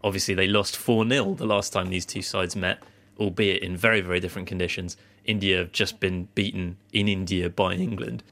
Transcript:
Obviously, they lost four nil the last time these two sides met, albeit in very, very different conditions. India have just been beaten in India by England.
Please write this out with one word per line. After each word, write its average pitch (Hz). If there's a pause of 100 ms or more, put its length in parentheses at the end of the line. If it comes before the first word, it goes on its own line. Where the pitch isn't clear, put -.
Obviously, 98
they 95
lost 101
four 113
nil 123
the -
last 101
time 92
these 92
two 92
sides 92
met, 92 (360)
albeit 98
in 90
very, 110
very 90
different 92
conditions. 90 (300)
India 98
have 90
just -
been 92
beaten 95 (160)
in 101
India 92
by 92
England. 110 (100)